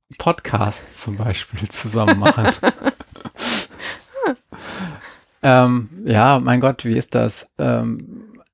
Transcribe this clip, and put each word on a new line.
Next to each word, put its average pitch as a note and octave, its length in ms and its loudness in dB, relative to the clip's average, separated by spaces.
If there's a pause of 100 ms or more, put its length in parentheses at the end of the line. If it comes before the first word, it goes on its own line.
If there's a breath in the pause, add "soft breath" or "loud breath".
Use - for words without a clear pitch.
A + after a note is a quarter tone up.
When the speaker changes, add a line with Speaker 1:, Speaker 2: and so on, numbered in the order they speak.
(180)
Speaker 1:
Podcasts - 840 -2
zum G#2 140 -6
Beispiel G#2 540 -6
zusammen G#2+ 500 0
machen. G#2+ 360 4
Speaker 2:
<laughs> - 40 -14 (2750 loud breath)
Speaker 1:
Ähm, B2 440 4 (160)
ja, B2+ 360 6
mein B2 200 2
Gott, C3 240 0
wie A#2 120 0
ist - 180 -4
das? A#2 420 -2
Ähm, - 840 -4 (120)